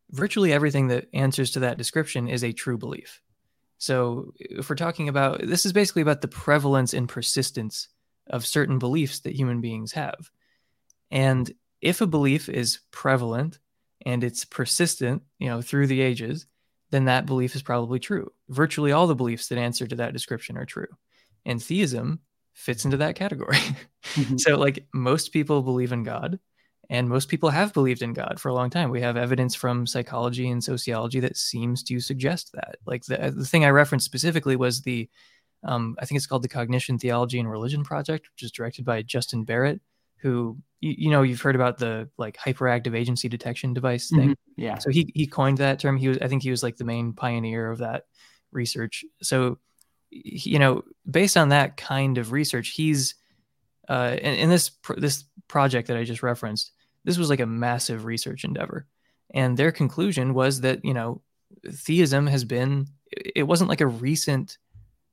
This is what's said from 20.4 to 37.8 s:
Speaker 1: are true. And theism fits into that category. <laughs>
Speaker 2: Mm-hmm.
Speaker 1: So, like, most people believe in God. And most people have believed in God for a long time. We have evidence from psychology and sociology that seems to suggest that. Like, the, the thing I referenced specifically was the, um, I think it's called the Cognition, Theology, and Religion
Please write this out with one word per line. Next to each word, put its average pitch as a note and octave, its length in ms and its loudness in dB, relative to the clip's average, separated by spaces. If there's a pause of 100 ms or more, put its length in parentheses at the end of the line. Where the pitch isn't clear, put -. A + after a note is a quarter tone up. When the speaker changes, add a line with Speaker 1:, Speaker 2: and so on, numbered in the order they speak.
Speaker 1:
are - 100 -8
true. - 220 -10 (560)
And A#2+ 180 -4
theism D3+ 580 -2 (340)
fits - 300 -6
into C#3 120 2
that D3 180 0
category. C#3+ 480 -2
<laughs> - 60 -6 (480)
Speaker 2:
Mm-hmm. C3 220 2
Speaker 1:
So, D3 180 6
like, C#3+ 380 2
most C3+ 380 0
people D3 300 2
believe B2 300 0
in A#2+ 100 -2
God. A#2 380 -6 (500)
And B2 180 0
most C3 200 0
people D#3 220 2
have F#3+ 240 2
believed B2+ 280 4
in A#2 120 -4
God - 260 -6
for - 80 -4
a B2+ 60 -2
long B2 160 0
time. D#3+ 200 0
We B2 120 -2
have A#2+ 160 0
evidence B2 360 0
from B2 320 -2
psychology B2 640 -4
and A#2+ 160 -2
sociology A#2+ 560 -4
that B2+ 160 -2
seems A#2+ 480 -2
to B2 160 -4
suggest C#3 540 -4
that. - 220 -12 (100)
Like, B2 180 -6
the, C3+ 320 -2
the C3 80 -4
thing D#3 200 4
I C#3+ 60 8
referenced C#3 360 4
specifically C#3 500 0
was B2 240 0
the, A#2+ 280 -4 (560)
um, A#2 360 -4
I C3 60 -8
think C#3 100 -4
it's C3+ 100 -2
called C3 180 -2
the C3 40 -4
Cognition, B2 500 -2
Theology, A#2+ 420 0
and A2+ 100 -4
Religion B2+ 340 -4